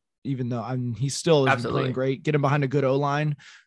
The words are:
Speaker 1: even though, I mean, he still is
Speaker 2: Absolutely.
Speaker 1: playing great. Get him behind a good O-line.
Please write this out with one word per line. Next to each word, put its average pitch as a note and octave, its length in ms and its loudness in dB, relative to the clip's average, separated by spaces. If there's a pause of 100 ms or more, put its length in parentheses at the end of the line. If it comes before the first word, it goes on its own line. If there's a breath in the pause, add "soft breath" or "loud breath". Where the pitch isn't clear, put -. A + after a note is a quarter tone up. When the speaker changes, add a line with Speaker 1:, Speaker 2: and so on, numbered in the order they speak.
(220)
Speaker 1:
even B2+ 260 -6
though, A#2+ 140 -4
I B2 140 -6
mean, B2 180 -4
he B2 140 -4
still C#3+ 380 4
is C3+ 60 4
Speaker 2:
Absolutely. A#2+ 280 -2
Speaker 1:
playing C3 140 -2
great. C3 280 -2
Get D3+ 140 0
him C#3+ 60 2
behind C#3+ 200 2
a C3+ 60 0
good C#3 160 0
O-line. C#3+ 520 0 (300 loud breath)